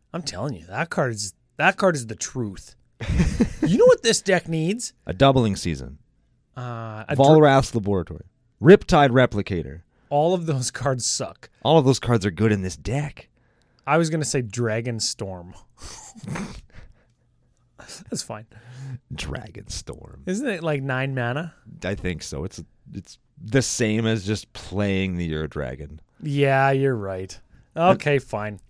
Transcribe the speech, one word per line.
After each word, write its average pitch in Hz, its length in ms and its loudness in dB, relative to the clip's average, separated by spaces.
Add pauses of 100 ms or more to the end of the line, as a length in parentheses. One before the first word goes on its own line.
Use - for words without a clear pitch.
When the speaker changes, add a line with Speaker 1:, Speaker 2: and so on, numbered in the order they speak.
(140)
Speaker 1:
I'm 170 80 -8
telling 120 320 -8
you, 82 120 -16
that 117 240 -6
card 131 220 0
is, 101 220 -8 (220)
that 175 200 2
card 185 200 4
is 120 100 -8
the 110 100 -10
truth. - 580 -10 (260)
Speaker 2:
<laughs> - 60 -10 (600)
Speaker 1:
You 185 120 2
know 453 80 8
what 508 180 6
this 226 180 0
deck 175 260 0
needs? 165 440 -4 (140)
Speaker 2:
A - 60 -6
Doubling 120 440 4
Season. 67 420 -6 (580)
Speaker 1:
Uh, 113 520 -12
a 147 80 -2
dr- - 20 -2
Speaker 2:
Volrath's 139 560 6
Laboratory. 98 520 -4 (360)
Riptide 147 480 8
Replicator. 95 720 0 (260)
Speaker 1:
All 151 260 2
of 170 120 -4
those 135 240 -2
cards 131 340 -4
suck. - 460 -8 (140)
Speaker 2:
All 147 140 6
of 143 60 4
those 131 140 4
cards 113 260 0
are 101 60 0
good 107 220 2
in 98 100 -2
this 90 140 -6
deck. 131 520 -8 (580)
Speaker 1:
I 147 120 2
was 170 100 0
gonna 156 160 -2
say 139 160 -2
Dragon 117 600 -4
Storm. 92 520 -8 (720)
<laughs> - 0 - (1800)
That's 220 120 -8
fine. 110 240 -14 (680)
Speaker 2:
Dragon - 540 -12
Storm. - 580 -14
Speaker 1:
Isn't 208 220 -4
it, 180 140 -6
like, 151 200 -2
nine 135 320 -4
mana? 131 400 -4 (300)
Speaker 2:
I 92 100 -4
think 90 280 -6
so. 73 220 -8
It's, 92 180 -12 (320)
it's - 240 -16 (240)
the 113 200 2
same 110 440 0
as 110 180 0
just 101 280 -4
playing 95 640 -2
the 85 180 -4
Ur 78 120 -4
Dragon. 71 540 -10 (220)
Speaker 1:
Yeah, 139 480 2
you're 135 260 2
right. 95 420 -8 (360)
Speaker 2:
And 175 220 4
Speaker 1:
Okay, 143 220 0
fine. 107 520 -8